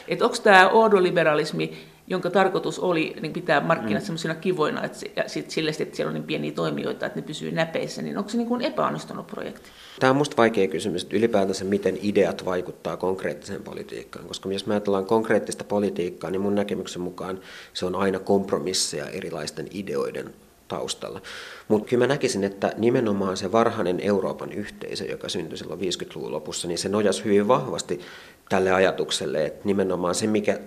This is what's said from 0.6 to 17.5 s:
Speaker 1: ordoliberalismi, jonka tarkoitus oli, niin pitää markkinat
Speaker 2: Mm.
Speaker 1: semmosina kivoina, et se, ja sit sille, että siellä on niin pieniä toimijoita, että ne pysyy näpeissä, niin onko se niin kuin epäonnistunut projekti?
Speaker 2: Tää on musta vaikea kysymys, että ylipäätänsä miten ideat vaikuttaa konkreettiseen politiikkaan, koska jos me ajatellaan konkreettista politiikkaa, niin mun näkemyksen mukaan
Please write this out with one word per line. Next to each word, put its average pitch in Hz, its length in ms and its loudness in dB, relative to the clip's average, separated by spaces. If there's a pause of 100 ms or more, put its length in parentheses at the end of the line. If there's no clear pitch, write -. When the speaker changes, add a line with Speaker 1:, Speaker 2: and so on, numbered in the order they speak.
Speaker 1:
ordoliberalismi, 165 1080 4 (300)
jonka 175 220 -2
tarkoitus 180 500 2
oli, 165 420 0
niin 156 120 -6
pitää 156 280 2
markkinat 165 420 0
Speaker 2:
Mm. - 20 -10
Speaker 1:
semmosina 170 300 -4
kivoina, 156 480 0
et - 120 -6
se, - 200 -12
ja - 120 0
sit - 240 -6
sille, 160 280 0
että - 160 -6
siellä 151 140 -2
on 156 40 -4
niin 156 100 -6
pieniä 151 280 -4
toimijoita, 147 540 -4
että - 140 -6
ne 135 60 -8
pysyy 156 260 -8
näpeissä, 160 500 -4
niin 156 160 -6
onko 208 120 -4
se 240 80 -4
niin 233 100 0
kuin 240 140 -2
epäonnistunut - 680 -4
projekti? - 420 -12 (300)
Speaker 2:
Tää 131 100 6
on 131 60 6
musta 143 220 0
vaikea 110 300 6
kysymys, 85 360 -2
että - 120 -2
ylipäätänsä 101 500 2
miten 95 360 0
ideat 98 440 2
vaikuttaa 87 520 -4
konkreettiseen 92 680 -4
politiikkaan, - 600 -12
koska 95 260 -8
jos 98 140 -4
me 107 80 0
ajatellaan 98 320 0
konkreettista 113 580 2
politiikkaa, 90 680 -2
niin 95 100 -2
mun 101 140 0
näkemyksen 98 460 -4
mukaan 90 380 -8 (340)